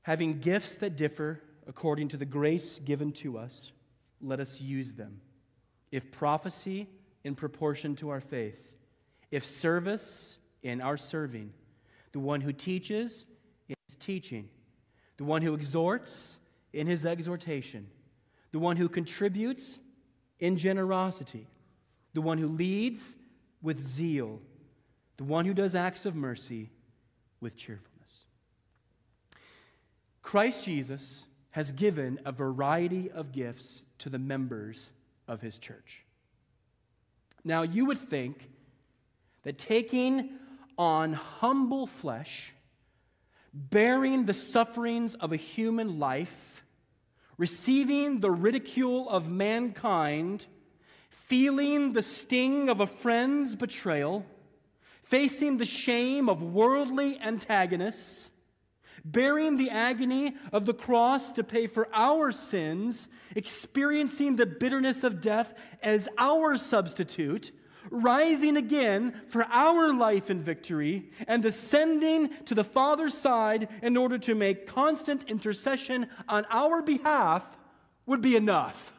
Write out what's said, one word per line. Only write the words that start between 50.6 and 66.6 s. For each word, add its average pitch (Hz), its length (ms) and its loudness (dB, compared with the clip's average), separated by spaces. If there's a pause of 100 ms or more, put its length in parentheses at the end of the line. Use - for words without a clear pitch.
feeling 277 840 2
the 220 80 4
sting 262 680 2
of 208 100 2
a 294 80 4
friend's 247 680 0
betrayal, 185 720 -2 (760)
facing 277 540 2
the 226 80 2
shame 254 600 0
of 170 140 2
worldly 262 800 2
antagonists, 202 1120 -2 (760)
bearing 285 520 4
the 262 120 2
agony 254 640 0 (160)
of 202 140 2
the 233 80 2
cross 254 580 4
to 233 120 -2
pay 233 240 0
for 226 260 0
our 277 380 4
sins, 190 760 -4 (280)
experiencing 285 1040 0
the 233 100 6
bitterness 262 560 0
of 202 180 0
death 220 320 0 (300)
as 214 340 2
our 294 400 4
substitute, 175 920 0 (400)